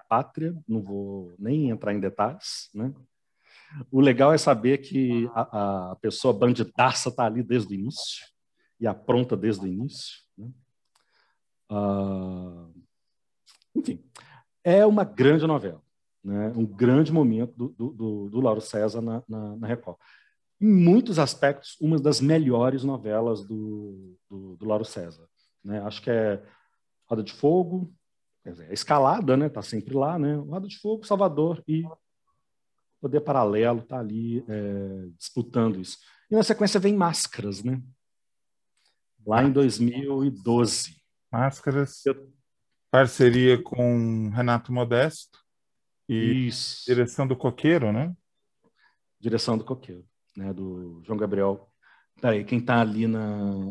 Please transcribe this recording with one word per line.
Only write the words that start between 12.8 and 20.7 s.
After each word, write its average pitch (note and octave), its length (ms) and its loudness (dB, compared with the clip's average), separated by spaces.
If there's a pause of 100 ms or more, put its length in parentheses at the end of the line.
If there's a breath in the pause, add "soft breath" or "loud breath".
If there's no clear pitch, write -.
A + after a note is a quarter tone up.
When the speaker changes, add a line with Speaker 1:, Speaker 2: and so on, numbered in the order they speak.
Speaker 1:
enfim, - 300 -6 (580 soft breath)
é F#3+ 240 6
uma G#3 180 4
grande D3+ 420 4
novela, G2+ 360 -2 (400)
né? G#2 340 -4
Um A2+ 80 0
grande B2 480 4
momento A#2+ 440 2
do, A#2+ 140 -6
do, A#2+ 220 -8
do, G#2 380 -8
do A2+ 100 -4
Lauro A2 200 2
César G#2+ 400 -2
na, A2+ 280 -6
na, G#2+ 280 -10
na A2+ 100 -10
Record. A#2 320 -8 (640 soft breath)
Em G3+ 80 2
muitos F#3 500 6